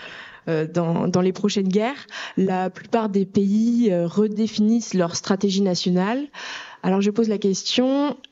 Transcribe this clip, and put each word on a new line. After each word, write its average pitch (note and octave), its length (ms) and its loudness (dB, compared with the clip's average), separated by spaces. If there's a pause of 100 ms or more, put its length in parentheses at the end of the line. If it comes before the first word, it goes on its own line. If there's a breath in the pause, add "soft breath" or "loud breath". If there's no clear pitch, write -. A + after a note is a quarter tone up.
(500 loud breath)
euh, D#3+ 180 0
dans, E3+ 400 0
dans F3+ 140 2
les F#3 120 2
prochaines G3 360 0
guerres. A3 360 -2 (320 loud breath)
La F#3 320 0
plupart A3 400 -2
des G3 160 0
pays, G#3+ 640 2
euh, F3 160 2
redéfinissent G#3+ 880 0
leur E3+ 220 2
stratégie G3 460 0
nationale. G3 680 0 (560 loud breath)
Alors F#3+ 180 2
je G#3 100 2
pose A3+ 160 2
la G#3 100 0
question, B3+ 800 0 (140)